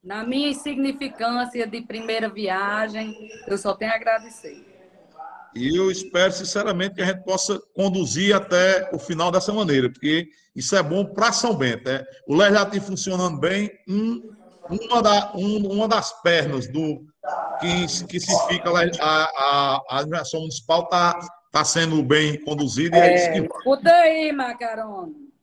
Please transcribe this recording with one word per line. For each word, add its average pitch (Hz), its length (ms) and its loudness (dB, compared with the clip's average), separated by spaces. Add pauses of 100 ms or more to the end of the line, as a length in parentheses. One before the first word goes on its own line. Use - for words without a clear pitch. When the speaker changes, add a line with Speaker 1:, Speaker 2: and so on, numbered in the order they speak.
Speaker 1:
Na 202 220 -10
minha 269 240 -2
insignificância 247 1160 -4
de 220 160 -10
primeira 226 480 -6
viagem, 208 1000 -4 (160)
eu 196 100 -4
só 196 160 -4
tenho 220 200 -4
a - 20 0
agradecer. 226 720 -4 (880)
Speaker 2:
E 135 220 0
eu 190 140 2
espero, 185 420 0
sinceramente, 190 640 -4
que 190 80 -4
a 180 40 0
gente 185 180 -2
possa 190 360 -2 (160)
conduzir 190 580 2
até 185 580 2
o 156 60 -6
final 170 320 -2
dessa 180 220 0
maneira, 147 380 2
porque 160 380 -2 (280)
isso 131 180 -4
é 190 80 4
bom 175 220 0
pra 220 260 0
São 226 240 0
Bento, 123 300 -2
né? 135 200 -4 (220)
O 143 80 0
legislativo 202 520 4
funcionando 180 520 -4
bem, 190 320 -2 (160)
um, 220 480 -4 (360)
uma, 226 320 0
da, 202 320 4
um, 202 360 -2
uma 208 160 0
das 208 240 0 (120)
pernas 143 440 2
do 147 400 -6 (540)
que, 175 460 -4
que 175 120 -8
se 196 160 -2 (140)
fica 175 220 -2
lá, 175 100 4 (180)
a, 156 260 2
a, 139 680 2
a 131 80 0
administração 156 420 -4
municipal 160 480 -2
tá, 175 320 2 (320)
tá 151 120 2
sendo 160 380 2
bem 151 400 2
conduzida, 147 540 0
e 170 40 10
é 180 140 8
isso 175 180 4
que 156 60 0
Speaker 1:
É, 156 60 0
escuta 269 480 2
aí, 320 400 6
Macarona. 233 800 -8 (300)